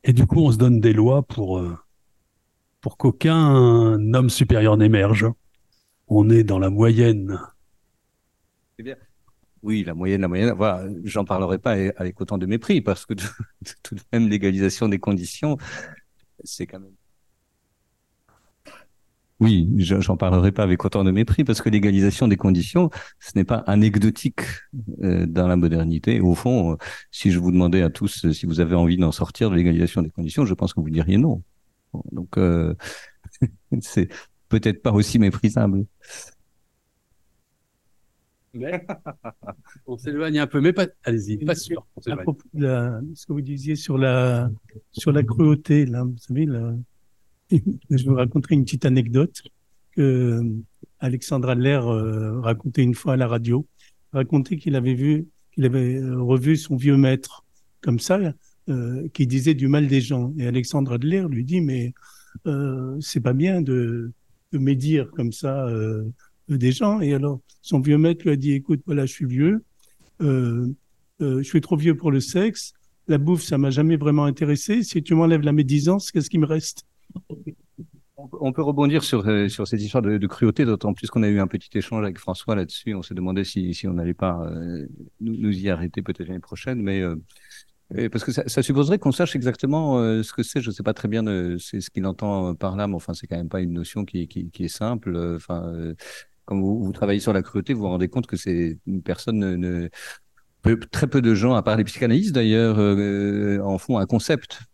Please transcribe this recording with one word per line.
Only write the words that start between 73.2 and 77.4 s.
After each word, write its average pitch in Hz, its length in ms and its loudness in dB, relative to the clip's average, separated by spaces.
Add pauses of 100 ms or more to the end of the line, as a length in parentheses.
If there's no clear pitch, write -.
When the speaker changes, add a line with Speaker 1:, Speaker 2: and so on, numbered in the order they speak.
Speaker 3:
ça - 160 -2
m'a 139 140 2
jamais 156 260 2
vraiment 147 280 2
intéressé. 147 580 -2
Si 160 180 -4
tu 160 140 0
m'enlèves 165 260 4
la 147 120 0
médisance, 147 580 2
qu'est-ce 151 180 -2
qui - 80 -2
me 156 80 4
reste ? » 156 380 -6 (1400)